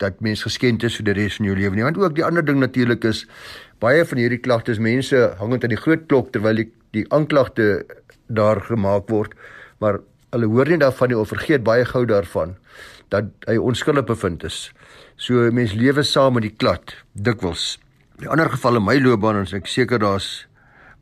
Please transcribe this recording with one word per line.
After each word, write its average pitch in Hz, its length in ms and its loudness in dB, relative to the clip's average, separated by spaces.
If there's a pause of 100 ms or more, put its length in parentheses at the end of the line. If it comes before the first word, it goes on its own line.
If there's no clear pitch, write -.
dat 98 240 -4
mens 107 220 -2
geskend 117 400 0
is 110 120 -4
vir 107 120 -2
die 95 80 0
res 101 180 -2
van 104 140 0
jou 95 80 0
lewe 98 180 -2
nie. 110 80 0
Want 165 160 -2
ook 170 160 0
die 165 80 0
ander 170 200 0
ding 147 180 0
natuurlik 120 460 0
is, - 180 -4 (540)
baie 143 280 4
van 135 120 -2
hierdie 120 200 0
klagtes, 117 400 -2
mense 127 400 2 (180)
hang 107 160 -4
dit 123 120 -2
aan 117 80 -2
die 104 60 -4
groot 160 280 0
klok 131 260 2
terwyl 110 280 0
die, - 80 -8 (260)
die 104 160 -2
aanklagte 139 720 0 (480)
daar 107 320 2
gemaak 101 480 -2
word, 104 240 -2 (440)
maar 104 200 0 (340)
hulle 117 160 0
hoor 127 200 4
nie 170 100 2
daarvan 127 320 2
nie 117 60 0
of 107 140 -2
vergeet 117 340 0
baie 120 220 4
gou 127 200 0
daarvan 98 480 -2 (540)
dat 101 200 -2 (200)
hy 113 80 2
onskuldig 123 480 0
bevind 95 400 -4
is. - 240 -12 (480)
So, 120 340 2
mens 120 240 0
lewe 135 300 2
saam 135 320 2
met 107 80 -2
die 104 80 -8
klad, - 400 -2 (180)
dikwels. 101 640 -4 (480)
Die - 80 -12
ander 147 220 2
geval 127 260 2
in 104 80 0
my 120 140 2
loopbaan, 110 400 2
en 98 160 -6
ek 92 120 -10
seker 120 320 0
daar's 98 280 -2 (720)